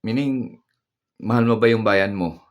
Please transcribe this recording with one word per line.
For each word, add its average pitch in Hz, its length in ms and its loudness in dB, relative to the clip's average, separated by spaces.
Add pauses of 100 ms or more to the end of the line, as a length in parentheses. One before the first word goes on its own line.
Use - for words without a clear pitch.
Meaning, 131 560 -4 (560)
mahal 117 320 0
mo 117 80 2
ba 117 160 4
yung 113 80 0
bayan 101 320 2
mo? 87 380 -6